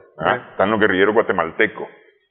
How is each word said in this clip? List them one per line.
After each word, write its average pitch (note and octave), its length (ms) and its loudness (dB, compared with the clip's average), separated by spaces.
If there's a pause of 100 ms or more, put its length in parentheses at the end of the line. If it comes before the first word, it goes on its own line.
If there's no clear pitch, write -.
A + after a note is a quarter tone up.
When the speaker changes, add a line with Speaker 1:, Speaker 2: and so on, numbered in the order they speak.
(180)
Speaker 1:
¿Ah? E2+ 140 0
Speaker 2:
Bien. B2 180 -6
Speaker 1:
Están G2 220 0
los G#2+ 80 0
guerrilleros G2+ 340 2
guatemaltecos. F#2+ 720 -2 (440)